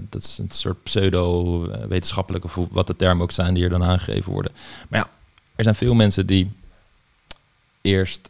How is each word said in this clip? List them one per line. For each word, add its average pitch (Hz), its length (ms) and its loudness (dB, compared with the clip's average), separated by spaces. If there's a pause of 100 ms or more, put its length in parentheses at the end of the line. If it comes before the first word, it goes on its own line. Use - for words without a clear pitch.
dat 98 140 -8
is - 140 -6
een 95 120 -8
soort - 340 -6
pseudo, 87 840 0
eh, 50 180 -8
wetenschappelijke 90 600 -4
of 87 80 -10
hoe, 87 160 -2
wat 92 160 0
de 87 80 -4
termen 90 280 4
ook 87 80 -4
zijn 92 220 0
die 90 100 2
er 90 60 2
dan 90 140 2
aangegeven 87 480 0
worden. 50 200 -4 (380)
Maar 107 100 0
ja, - 100 -4 (460)
er 113 80 -2
zijn 107 120 4
veel 123 180 2
mensen 101 320 4
die 95 260 2 (1300)
eerst, 95 480 0